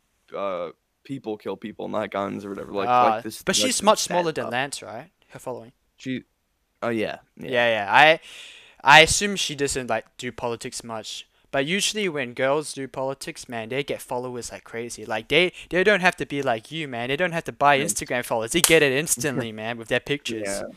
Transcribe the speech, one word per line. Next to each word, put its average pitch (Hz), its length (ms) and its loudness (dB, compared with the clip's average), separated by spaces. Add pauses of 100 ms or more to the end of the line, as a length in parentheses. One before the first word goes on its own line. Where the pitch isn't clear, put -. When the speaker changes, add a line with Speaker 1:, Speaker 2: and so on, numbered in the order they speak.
(340)
Speaker 1:
uh, 90 340 -4 (340)
"People 117 340 -8
kill 101 180 -8
people, 98 320 -10
not 98 240 -4
guns," 101 340 -4
or 101 40 -8
whatever. 98 240 -10
Like, 101 160 -2
Speaker 2:
Ah, 123 260 6
Speaker 1:
like 113 80 -6
this, - 200 -10
Speaker 2:
but 196 120 0
Speaker 1:
like, - 60 2
Speaker 2:
she's 254 160 0
Speaker 1:
this - 60 -4
Speaker 2:
much 208 160 6
smaller 175 320 0
than 143 140 -4
Speaker 1:
stuff. 117 60 -8
Speaker 2:
Lance, 135 300 -4
right? 117 300 -14 (180)
Her 131 100 -16
following. 117 320 -12 (260)
Speaker 1:
She, 131 260 -6 (580)
oh, 117 80 -2
yeah, 110 300 -2 (180)
yeah. - 140 -10
Speaker 2:
Yeah, 120 180 2
yeah. 107 240 0
I, 151 260 8 (640)
I 151 180 12
assume 202 360 4
she 151 180 -4
doesn't, 135 340 -2
like, 113 160 -2 (120)
do 123 140 -8
politics 117 520 -8
much. 113 440 -12 (240)
But 139 140 2
usually 196 440 0
when 135 240 -6
girls 139 400 0
do 135 160 -8
politics, 135 580 -8
man, 113 220 -8
they 127 120 -2
get 131 200 -6
followers 123 500 -8
like 98 140 -14
crazy. 117 400 -10
Like, 113 240 -6
they, 175 240 2 (160)
they 180 160 2
don't 202 160 4
have 180 160 4
to 151 80 -4
be 143 160 -4
like 117 280 -2
you, 156 200 -8
man. 120 180 -6
They 139 80 -2
don't 170 160 0
have 165 140 -4
to 131 80 -8
buy 143 240 6
Speaker 1:
Yeah. 139 80 2
Speaker 2:
Instagram 139 400 -4
followers. 113 260 -2
They 170 80 2
get 160 240 6
it 143 80 4
instantly, 127 600 -2
Speaker 1:
<laughs> - 0 -
Speaker 2:
man, 110 240 -8
with 117 100 -14
their 123 140 0
pictures. 113 460 -4
Speaker 1:
Yeah. 98 160 -4 (140)